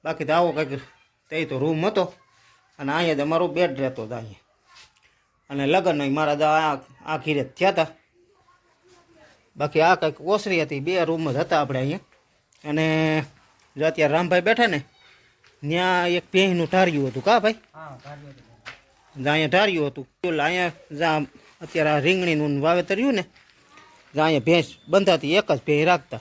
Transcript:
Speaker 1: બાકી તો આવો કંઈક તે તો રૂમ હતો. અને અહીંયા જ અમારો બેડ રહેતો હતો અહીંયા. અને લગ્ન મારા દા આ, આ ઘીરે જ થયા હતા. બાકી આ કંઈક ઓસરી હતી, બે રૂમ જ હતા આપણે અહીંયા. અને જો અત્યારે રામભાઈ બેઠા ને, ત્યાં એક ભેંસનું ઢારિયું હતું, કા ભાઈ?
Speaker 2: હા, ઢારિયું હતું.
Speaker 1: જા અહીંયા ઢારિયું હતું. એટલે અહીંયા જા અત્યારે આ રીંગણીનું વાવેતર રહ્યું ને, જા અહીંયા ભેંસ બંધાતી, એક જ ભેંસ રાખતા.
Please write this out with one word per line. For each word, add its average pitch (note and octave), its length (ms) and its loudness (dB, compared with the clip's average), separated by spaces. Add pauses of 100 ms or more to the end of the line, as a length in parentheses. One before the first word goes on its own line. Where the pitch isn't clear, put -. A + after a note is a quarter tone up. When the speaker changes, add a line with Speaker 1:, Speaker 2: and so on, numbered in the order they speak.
Speaker 1:
બાકી D#3 220 -6
તો D3+ 80 0
આવો F3 180 4
કંઈક C3+ 280 -4 (500)
તે D#3 160 -4
તો C3 140 -6
રૂમ D#3 260 0
હતો. G3 280 0 (680)
અને C#3 120 -6
અહીંયા E3 220 0
જ C#3 60 -2
અમારો E3 280 0
બેડ D3+ 320 -2
રહેતો C3 240 -4
હતો A2+ 120 -10
અહીંયા. A2 200 -14 (1120)
અને C#3 160 -4
લગ્ન D3+ 460 2
મારા D3 240 0
દા D3+ 140 2
આ, D#3 280 2 (280)
આ D#3 120 -6
ઘીરે C#3+ 260 -2
જ C3 100 -10
થયા F#3 160 2
હતા. E3+ 180 0 (1700)
બાકી D3 240 0
આ F3+ 140 6
કંઈક D#3 260 -4
ઓસરી F#3+ 400 -2
હતી, D3 180 -6
બે E3+ 260 0
રૂમ D#3+ 260 -2
જ B2 40 -2
હતા D#3 260 0
આપણે C3 180 -4
અહીંયા. C#3+ 200 -4 (680)
અને D#3 540 0 (540)
જો C#3+ 80 -2
અત્યારે D#3 280 2
રામભાઈ F3 280 2
બેઠા A3+ 260 2
ને, D#3 120 -2 (920)
ત્યાં F3+ 380 0
એક F3 160 -2 (100)
ભેંસનું F#3 380 2
ઢારિયું E3 380 2
હતું, B2+ 140 -8
કા A3 160 4
ભાઈ? A3 160 0 (180)
Speaker 2:
હા, D3+ 320 -18
ઢારિયું C#3+ 260 -20
હતું. - 920 -20
Speaker 1:
જા C#3+ 80 2
અહીંયા D#3 180 2
ઢારિયું F3+ 380 2
હતું. C3+ 200 -10 (160)
એટલે D#3+ 200 0
અહીંયા F3 280 0 (240)
જા D#3 260 0 (400)
અત્યારે D#3 280 0
આ D3+ 100 2
રીંગણીનું D3+ 640 0
વાવેતર F3 340 0
રહ્યું B3+ 180 0
ને, F#3+ 120 -2 (880)
જા D3+ 80 2
અહીંયા D#3 160 4
ભેંસ D#3+ 380 2 (120)
બંધાતી, E3 460 2
એક G#3 160 0
જ C3+ 140 0
ભેંસ D3+ 220 2
રાખતા. C#3+ 340 0